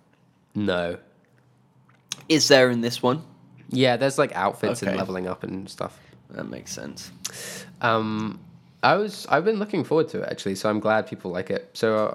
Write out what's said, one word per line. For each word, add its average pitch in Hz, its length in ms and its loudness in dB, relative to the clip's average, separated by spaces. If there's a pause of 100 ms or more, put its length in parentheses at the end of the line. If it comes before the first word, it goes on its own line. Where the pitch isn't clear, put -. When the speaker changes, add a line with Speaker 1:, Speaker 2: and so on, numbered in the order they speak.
(540)
Speaker 1:
No. 90 440 -2 (1300)
Speaker 2:
Is 156 200 4
there 131 220 10
in 120 120 0
this 120 200 -4
one? 127 220 2 (460)
Speaker 1:
Yeah, 127 260 4
there's, 135 220 0
like, 143 180 2
outfits 101 460 -2
and 98 80 0
Speaker 2:
Okay. - 80 0
Speaker 1:
leveling 92 280 -4
up 90 160 -6
and 92 260 -8
stuff. - 300 -10 (320)
Speaker 2:
That - 180 -10
makes 62 240 -12
sense. - 380 -12 (720)
Speaker 1:
Um, 110 580 0 (420)
I 131 140 6
was, 202 320 -6
I've 151 160 2
been 214 140 0
looking 202 260 -2
forward 160 260 2
to - 120 -6
it, - 80 -6
actually, - 240 -6
so 107 160 0
I'm 107 100 0
glad 107 260 2
people - 240 -10
like 90 200 -6
it. 98 240 -6
So 110 200 2 (200)